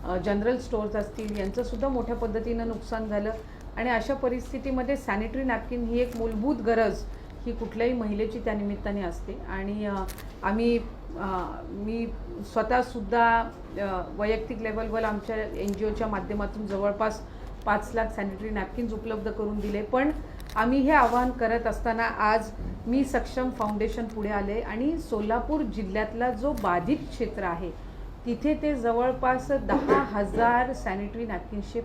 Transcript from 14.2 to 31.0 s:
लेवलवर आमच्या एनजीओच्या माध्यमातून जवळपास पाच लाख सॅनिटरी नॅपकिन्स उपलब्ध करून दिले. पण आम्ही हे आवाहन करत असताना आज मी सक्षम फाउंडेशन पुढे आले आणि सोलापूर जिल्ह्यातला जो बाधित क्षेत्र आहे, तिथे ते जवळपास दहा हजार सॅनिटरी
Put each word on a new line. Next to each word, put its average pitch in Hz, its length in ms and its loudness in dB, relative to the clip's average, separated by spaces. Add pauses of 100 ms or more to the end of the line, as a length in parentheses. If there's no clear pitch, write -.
लेवलवर 220 420 -2
आमच्या 214 320 -2
एनजीओच्या 208 720 -2
माध्यमातून 208 600 -2
जवळपास 202 540 0 (440)
पाच 208 280 2
लाख 226 120 2
सॅनिटरी 202 440 -4
नॅपकिन्स 214 440 -2
उपलब्ध 214 380 -4
करून 208 280 -2
दिले. 202 220 -2
पण 262 300 4 (440)
आम्ही 240 240 4
हे 269 120 6
आवाहन 247 380 6
करत 233 380 2
असताना 226 360 0
आज 220 460 4 (380)
मी 262 160 4
सक्षम 262 460 0
फाउंडेशन 220 560 0
पुढे 214 240 -4
आले 208 300 0
आणि 262 380 0
सोलापूर 233 640 0
जिल्ह्यातला 214 720 0
जो 240 220 0
बाधित 190 440 2
क्षेत्र - 460 -4
आहे, 175 280 -2 (540)
तिथे 294 360 2
ते 302 140 2
जवळपास 254 760 2
दहा 277 520 4
हजार 233 680 4
सॅनिटरी 208 520 -4